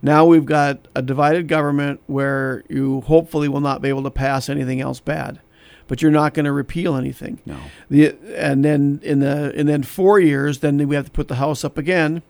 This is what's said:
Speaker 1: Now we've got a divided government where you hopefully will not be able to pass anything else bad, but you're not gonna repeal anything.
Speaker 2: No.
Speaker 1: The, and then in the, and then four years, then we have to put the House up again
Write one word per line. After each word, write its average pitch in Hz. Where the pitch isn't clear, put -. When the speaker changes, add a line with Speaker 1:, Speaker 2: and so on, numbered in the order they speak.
Speaker 1:
Now 147
we've 165
got 143
a 131
divided 147
government 143
where 135
you 135
hopefully 156
will 139
not 139
be 139
able 135
to 139
pass 135
anything 131
else 131
bad, 151
but -
you're 156
not 151
gonna 147
repeal 160
anything. 131
Speaker 2:
No. 71
Speaker 1:
The, 147
and 139
then 143
in 143
the, 143
and 147
then 147
four 196
years, 143
then 143
we 143
have 139
to -
put 143
the 139
House 139
up 139
again 160